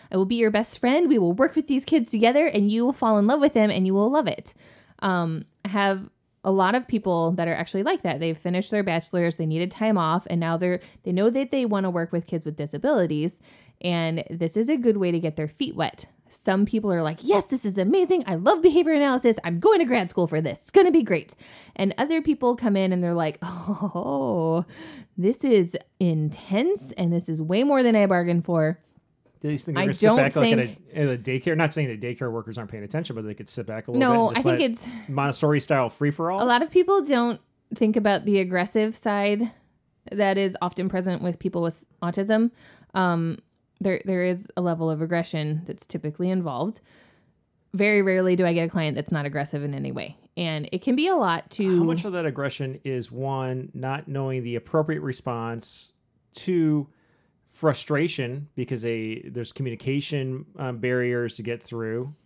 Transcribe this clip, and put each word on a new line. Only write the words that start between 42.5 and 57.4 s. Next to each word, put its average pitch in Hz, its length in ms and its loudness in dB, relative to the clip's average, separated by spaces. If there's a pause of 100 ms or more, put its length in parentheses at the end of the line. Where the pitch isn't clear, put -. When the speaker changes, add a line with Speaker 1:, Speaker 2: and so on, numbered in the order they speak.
Speaker 1:
Um, 165 440 0 (420)
there, 190 240 0
there 185 180 -2
is 180 240 -2 (100)
a 180 40 -2
level 165 280 0
of 156 140 -2
aggression 160 640 -2
that's - 240 -14
typically 165 420 -4
involved. 175 500 -4 (920)
Very 208 260 4
rarely 185 360 4
do 180 100 4
I 170 60 4
get 165 140 2
a - 40 -4
client 156 240 0
that's - 160 -4
not 147 160 -2
aggressive 143 380 -4
in 143 100 -6
any 135 160 -6
way. 127 260 -10 (200)
And 160 340 -4
it 185 120 -6
can - 120 0
be 302 140 2
a 381 80 2
lot 180 360 0
to 190 260 2
Speaker 2:
How 175 40 6
much 165 220 0
of 202 80 -6
that 170 140 -2
aggression 135 580 -4
is, 127 260 -6
one, 131 640 -6
not 135 320 -6
knowing 135 380 -6
the 120 100 -6
appropriate 156 460 -2
response, 117 920 -8 (400)
two, 156 540 0 (600)